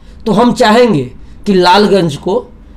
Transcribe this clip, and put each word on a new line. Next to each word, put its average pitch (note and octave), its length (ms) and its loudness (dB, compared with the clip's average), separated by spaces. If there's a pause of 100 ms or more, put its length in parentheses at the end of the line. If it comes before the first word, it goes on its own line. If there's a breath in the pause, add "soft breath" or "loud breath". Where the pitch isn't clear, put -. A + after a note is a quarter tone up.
(260 soft breath)
तो G#3 60 0
हम A#3 200 2
चाहेंगे G#3+ 600 0 (340 soft breath)
कि G3+ 80 0
लालगंज F#3 640 2
को G3 300 -6 (300 soft breath)